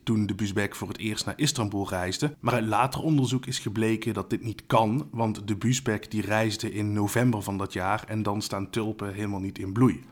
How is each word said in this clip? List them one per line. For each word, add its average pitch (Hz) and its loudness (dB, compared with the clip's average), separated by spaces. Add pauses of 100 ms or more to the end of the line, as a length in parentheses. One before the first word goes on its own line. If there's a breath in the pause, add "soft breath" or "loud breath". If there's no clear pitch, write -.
toen 107 2
de 101 0
Busbek 101 0
voor 101 -8
het 98 -8
eerst 107 -4
naar 98 -6
Istanbul 101 0
reisde. 92 -2
Maar 120 2
uit 113 2
later 117 2
onderzoek 131 2
is - -4
gebleken 110 0
dat 95 -4
dit 110 -2
niet 110 -6
kan, 113 2
want 110 -2
de 104 0
Busbek 110 0
die 107 0
reisde 107 0
in 104 -2
november 104 4
van 98 -4
dat 95 -4
jaar 98 0
en 107 -2
dan 104 0
staan 98 -4
tulpen 107 -4
helemaal 101 -4
niet 98 -6
in 95 -6
bloei. 110 4